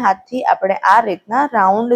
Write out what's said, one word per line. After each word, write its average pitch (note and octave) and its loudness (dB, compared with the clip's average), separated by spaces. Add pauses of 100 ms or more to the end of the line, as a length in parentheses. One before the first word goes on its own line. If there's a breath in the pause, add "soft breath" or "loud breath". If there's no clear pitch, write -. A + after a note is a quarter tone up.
હાથથી A3 -4
આપણે - -2 (160)
આ A3 6
રીતના A3 -4 (120)
રાઉન્ડ G#3+ 0